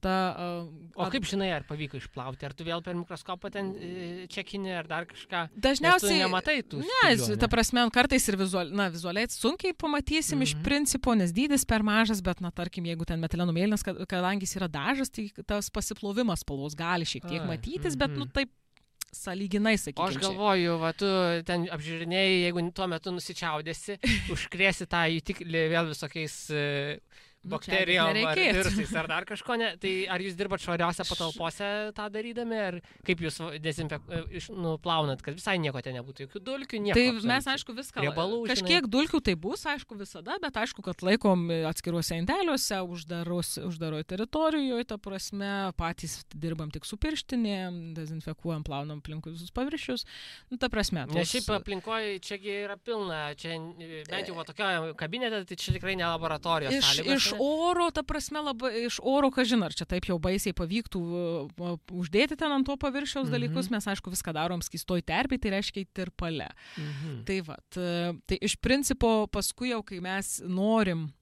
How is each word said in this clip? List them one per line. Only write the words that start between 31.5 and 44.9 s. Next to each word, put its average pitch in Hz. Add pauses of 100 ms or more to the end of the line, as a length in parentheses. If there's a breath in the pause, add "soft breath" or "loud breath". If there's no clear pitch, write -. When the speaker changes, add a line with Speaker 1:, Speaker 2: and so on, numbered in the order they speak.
Speaker 2:
tą 208 (100)
darydami, 226
ar 196 (260 loud breath)
kaip 180
jūs 160
va, 165 (100)
dezinfek-, 156 (100)
e, 165 (180)
iš-, 190
nuplaunat, 160
kad 143
visai 190
nieko 135
ten 127
nebūtų, 135
jokių 202
dulkių, 262
nieko 208
Speaker 1:
Tai 240
Speaker 2:
absoliučiai? 226
Speaker 1:
mes, 254
aišku, 269
viską 262
la-, 143
Speaker 2:
Riebalų, 185
žinai? 202
Speaker 1:
kažkiek 254
dulkių 277
tai 196
bus, 180
aišku, 277
visada, 202
bet 302
aišku, 220
kad -
laikom, 180
e, 165 (100)
atskiruose 165
indeliuose, 262
uždaros-, 170
uždaroj 160
teritorijoj, 262
ta 214